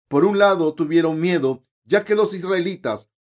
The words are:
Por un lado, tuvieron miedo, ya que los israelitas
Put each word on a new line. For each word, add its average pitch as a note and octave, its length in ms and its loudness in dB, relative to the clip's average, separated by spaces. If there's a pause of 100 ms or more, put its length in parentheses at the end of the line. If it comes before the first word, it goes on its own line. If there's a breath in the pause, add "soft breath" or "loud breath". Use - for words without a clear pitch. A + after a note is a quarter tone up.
Por C#3+ 160 2
un G3+ 140 2
lado, F3+ 360 2
tuvieron D#3+ 460 0
miedo, D#3 460 -2 (180)
ya G3 200 0
que G#3 100 -2
los G#3 200 0
israelitas F3+ 760 -6 (140)